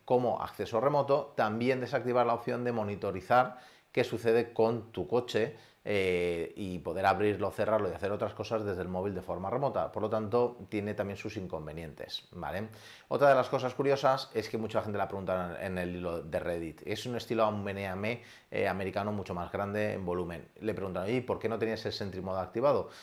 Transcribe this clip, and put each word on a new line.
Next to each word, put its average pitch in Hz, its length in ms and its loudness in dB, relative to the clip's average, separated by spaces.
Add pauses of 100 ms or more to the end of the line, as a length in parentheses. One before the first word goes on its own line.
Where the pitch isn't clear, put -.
como 123 380 2
acceso 110 400 -2
remoto, 139 560 2
también 120 420 2
desactivar 123 460 2
la 117 80 4
opción 120 320 -2
de 120 80 0
monitorizar 104 840 2 (360)
qué 127 100 4
sucede 113 480 2
con 113 400 2
tu 92 160 -4
coche 120 480 0 (300)
eh, 87 680 2
y 92 240 -6
poder 85 260 0
abrirlo, 98 460 4
cerrarlo 104 380 2
y 85 40 -4
hacer 98 180 -2
otras 104 220 -2
cosas 107 320 -4
desde 92 160 -2
el 87 60 -4
móvil 92 260 -2
de 90 80 -6
forma 90 280 -4
remota. 117 420 0
Por 107 100 -6
lo 107 80 0
tanto, 113 480 2 (100)
tiene 104 280 -4
también 98 200 -4
sus 104 220 -8
inconvenientes, 80 960 -10
¿vale? 87 380 -6 (380)
Otra 139 220 6
de 135 60 10
las 123 120 4
cosas 127 280 0
curiosas 135 580 2
es 110 160 -2
que 120 80 -2
mucha 110 240 -2
gente 101 160 -2
la 98 100 0
pregunta 92 540 -2
en 92 160 -4
el 87 180 -2
hilo 85 280 -4
de 80 160 -2
Reddit. 82 460 -4
Es 107 200 -4
un 123 100 -4
estilo 113 300 0
Ameneame, 101 800 -2 (260)
eh, 101 180 0
americano 98 440 -2
mucho 98 240 -4
más 87 160 -6
grande 104 420 -2
en 95 120 -6
volumen. 87 440 -4 (100)
Le 107 140 -2
preguntan, 90 300 -4
"Oye, 123 180 0
¿por 104 160 -2
qué 113 100 -2
no 110 120 -2
tenías 110 260 -2
el 101 80 -4
Sentry 92 280 -6
Mode 95 200 -2
activado?". 113 480 2 (140)